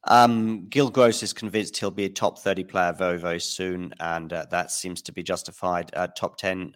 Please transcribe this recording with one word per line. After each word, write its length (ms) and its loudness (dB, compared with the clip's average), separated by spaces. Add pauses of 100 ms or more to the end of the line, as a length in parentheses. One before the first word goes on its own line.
Um, 640 6
Gil 200 2
Gross 340 6
is 100 -6
convinced 420 -4
he'll 160 -2
be 140 -2
a 40 -2
top 300 -2
thirty 240 -2
player 300 0
very, 260 0
very 220 -4
soon, 580 -6
and, 320 -6
uh, 180 -6
that 220 -2
seems 300 -8
to 100 -14
be 120 -10
justified. 720 -4
Uh, 220 -2
top 220 -6
ten, 380 -4